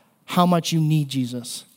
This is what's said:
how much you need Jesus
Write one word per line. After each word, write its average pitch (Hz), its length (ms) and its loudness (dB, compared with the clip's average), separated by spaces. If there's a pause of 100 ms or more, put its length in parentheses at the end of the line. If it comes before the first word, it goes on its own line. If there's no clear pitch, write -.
(280)
how - 180 2
much 175 260 2
you 165 80 2
need 151 300 2
Jesus 123 560 -6 (120)